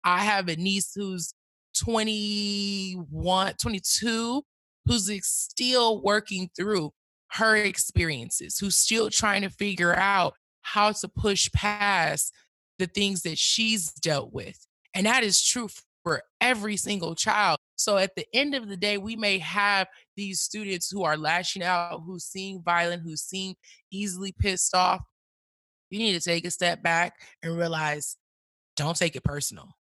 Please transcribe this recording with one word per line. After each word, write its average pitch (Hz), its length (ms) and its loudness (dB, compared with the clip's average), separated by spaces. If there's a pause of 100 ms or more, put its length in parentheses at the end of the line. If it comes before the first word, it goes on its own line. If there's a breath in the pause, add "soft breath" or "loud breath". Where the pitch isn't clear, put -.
I 180 200 2
have 196 260 0
a 160 60 -2
niece 190 400 -2
who's 185 400 -6 (420)
twenty-one, 202 1800 -2
twenty-two, 233 800 0 (460)
who's 214 220 2
ex-, - 420 -2
still 240 500 2
working 202 540 0
through 185 360 0 (420)
her 220 220 6
experiences, 175 1000 0
who's 196 180 0
still 220 360 4
trying 202 320 2
to 190 60 -4
figure 175 460 2
out 190 380 4 (300)
how 208 280 2
to - 160 -6
push - 440 0
past 202 840 2 (460 soft breath)
the 180 80 0
things 196 340 0
that 156 160 -4
she's 220 560 0
dealt 143 400 -2
with. - 320 -12 (300)
And 190 100 2
that 240 180 4
is 196 200 4
true 233 240 0 (360)
for 156 200 -2 (160)
every 214 380 2
single 170 380 -4
child. 202 420 2 (180)
So 202 220 2
at 190 180 2
the 208 180 -6
end 277 220 2
of 226 140 -6
the 196 80 -10
day, 208 200 0
we 220 200 -6
may 202 220 2
have 196 480 2 (280 loud breath)
these 196 240 -6
students 196 500 -4
who 196 140 -4
are 156 140 2
lashing 170 440 0
out, 175 440 -2
who 185 140 -10
seem 190 440 -10
violent, 170 400 0
who 156 140 -8
seem 190 380 -8 (360 loud breath)
easily 196 480 -6
pissed 190 340 0
off. 185 280 4 (880)
You 202 100 -6
need 220 140 2
to 170 80 -2
take 170 240 0
a 175 60 -4
step 170 300 0
back 170 340 2 (280 loud breath)
and 170 140 -4
realize, 156 580 -2 (600)
don't 156 180 0
take 160 220 0
it - 80 -8
personal. 143 500 -4 (100)